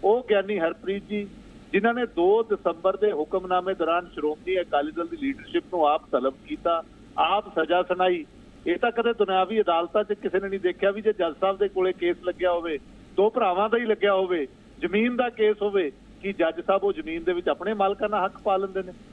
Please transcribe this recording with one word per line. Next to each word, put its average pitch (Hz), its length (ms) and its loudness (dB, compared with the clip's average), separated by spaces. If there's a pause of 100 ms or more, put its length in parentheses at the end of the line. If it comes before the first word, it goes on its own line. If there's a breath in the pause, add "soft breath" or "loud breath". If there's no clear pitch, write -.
ਉਹ 233 260 2
ਗਿਆਨੀ 202 300 0
ਹਰਪ੍ਰੀਤ 170 500 -4
ਜੀ 208 180 -4 (440)
ਜਿਨ੍ਹਾਂ 214 220 2
ਨੇ 240 120 -2
ਦੋ 202 380 2
ਦਸੰਬਰ 190 540 0
ਦੇ 208 140 2
ਹੁਕਮਨਾਮੇ 180 640 -2
ਦੌਰਾਨ 170 400 -2
ਸ਼੍ਰੋਮਣੀ 175 480 -2
ਅਕਾਲੀ 147 300 -2
ਦਲ 165 160 -6
ਦੀ - 100 -10
ਲੀਡਰਸ਼ਿਪ 170 460 -4 (100)
ਨੂੰ 165 140 4
ਆਪ 151 140 2 (100)
ਤਲਬ 131 220 0 (140)
ਕੀਤਾ, 165 360 -2 (340)
ਆਪ 185 420 0
ਸਜ਼ਾ 170 240 2
ਸੁਣਾਈ। 180 420 0 (420)
ਇਹ 175 100 0
ਤਾਂ 240 140 0
ਕਦੇ 233 220 0
ਦੁਨਿਆਵੀ 190 480 2
ਅਦਾਲਤਾਂ 170 420 2
'ਚ 180 100 -4
ਕਿਸੇ 190 260 -2
ਨੇ 196 100 -6
ਨਹੀਂ 196 100 -4
ਦੇਖਿਆ 180 320 0
ਵੀ 208 100 -6
ਜੇ 208 120 2
ਜੱਜ 170 260 -2
ਸਾਹਿਬ 190 180 0
ਦੇ 196 100 0
ਕੋਲੇ 185 260 0
ਕੇਸ 175 300 -2
ਲੱਗਿਆ 175 280 -2
ਹੋਵੇ, 165 280 -4 (360)
ਦੋ 202 140 4
ਭਰਾਵਾਂ 208 400 0
ਦਾ 226 80 2
ਹੀ 240 80 -2
ਲੱਗਿਆ 208 280 2
ਹੋਵੇ, 180 340 0 (320)
ਜ਼ਮੀਨ 214 360 0
ਦਾ 247 140 0
ਕੇਸ 214 320 0
ਹੋਵੇ, 196 300 0 (300)
ਕਿ 196 120 -6
ਜੱਜ 165 280 -2
ਸਾਹਿਬ 196 220 0
ਉਹ 196 100 0
ਜ਼ਮੀਨ 160 300 -8
ਦੇ 180 100 0
ਵਿੱਚ 175 160 -2
ਆਪਣੇ 180 240 -2
ਮਾਲਕਾਨਾ 202 520 0
ਹੱਕ 196 120 -6
ਪਾ 190 200 0
ਲੈਂਦੇ 190 260 -4
ਨੇ। 180 100 -12 (200)